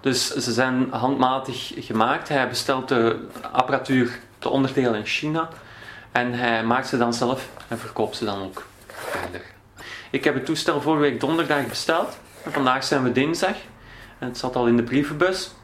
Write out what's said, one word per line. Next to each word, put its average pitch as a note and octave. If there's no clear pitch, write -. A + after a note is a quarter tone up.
Dus C3
ze B2
zijn B2+
handmatig B2+
gemaakt. A#2+
Hij C3+
bestelt C3
de A#2
apparatuur, B2+
de -
onderdelen C3
in G#2+
China. D#3+
En B2
hij A#2+
maakt B2
ze -
dan A#2
zelf B2
en A#2
verkoopt -
ze -
dan G2
ook F#2+
verder. -
Ik C3+
heb D3
het C3
toestel D#3
vorige D3
week C#3
donderdag D3
besteld. E3
En D#3+
vandaag C3+
zijn C#3
we B2
dinsdag. E3
En B2+
het B2
zat B2+
al B2
in A#2
de A#2+
brievenbus. D3+